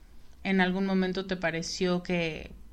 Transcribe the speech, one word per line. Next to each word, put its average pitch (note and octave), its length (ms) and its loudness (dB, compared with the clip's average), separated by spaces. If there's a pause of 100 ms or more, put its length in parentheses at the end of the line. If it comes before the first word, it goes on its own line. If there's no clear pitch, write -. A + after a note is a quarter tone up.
(440)
en F#3+ 180 4
algún F#3 240 2
momento F#3+ 400 2
te F#3 100 -2
pareció F3 680 0
que E3 500 -2 (200)